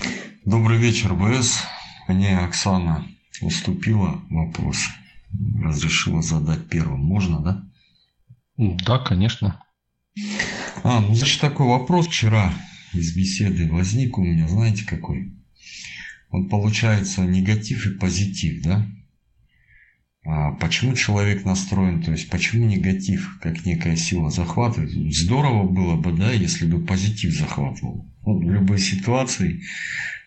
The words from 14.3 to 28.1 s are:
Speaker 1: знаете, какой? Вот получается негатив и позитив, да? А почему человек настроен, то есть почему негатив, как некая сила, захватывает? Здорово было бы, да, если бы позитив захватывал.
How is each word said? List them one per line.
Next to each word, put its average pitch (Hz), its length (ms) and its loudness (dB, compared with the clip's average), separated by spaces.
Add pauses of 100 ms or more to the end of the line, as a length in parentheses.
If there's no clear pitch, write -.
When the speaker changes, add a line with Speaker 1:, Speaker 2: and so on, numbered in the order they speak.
Speaker 1:
знаете, 107 360 2
какой? - 480 -6 (1000)
Вот 95 180 -2
получается 104 720 2
негатив 104 680 2
и 95 100 -4
позитив, 90 640 -2
да? 98 240 2 (1400)
А 76 280 -2
почему 82 440 -2
человек 101 500 0
настроен, 95 580 0
то 82 80 -2
есть - 180 -4
почему 113 360 2
негатив, 95 760 0
как 82 240 -4
некая 82 300 0
сила, 82 340 0
захватывает? 87 600 0
Здорово 98 760 2
было 90 280 2
бы, 82 160 0
да, 95 200 2
если 87 360 0
бы 85 180 2
позитив 95 480 0
захватывал. 69 720 -4 (140)